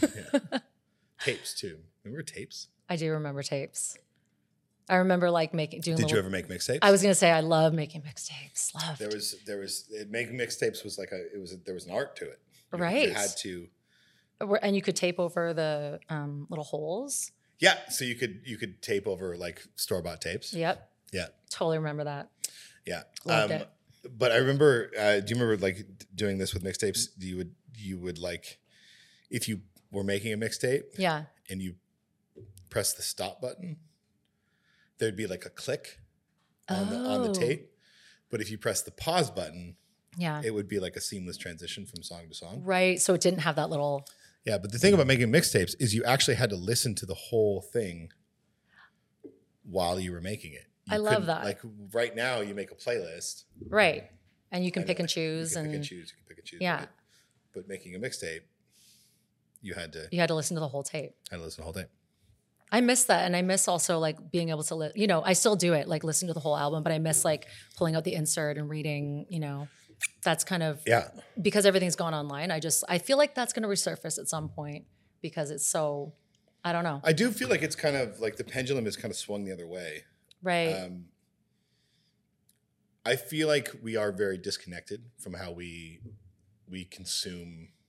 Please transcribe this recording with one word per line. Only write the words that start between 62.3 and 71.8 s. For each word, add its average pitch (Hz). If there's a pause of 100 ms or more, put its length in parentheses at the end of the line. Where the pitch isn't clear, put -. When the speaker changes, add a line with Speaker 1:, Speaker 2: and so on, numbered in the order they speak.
Speaker 1:
I 214
miss 247
that. 175
And 180
I 180
miss 185
also, 175
like, 156
being 170
able 156
to 165
li-, 160
you 208
know, 170
I 185
still 214
do 175
it, 147
like, 160
listen 160
to 160
the 165
whole 147
album, 147
but 160
I 156
miss, 160
like, 156 (300)
pulling 160
out 160
the 180
insert 156
and 151
reading, 147
you 170
know, 143 (540)
that's 165
kind 175
of 151
Speaker 2:
Yeah. 117 (320)
Speaker 1:
because 202
everything's 185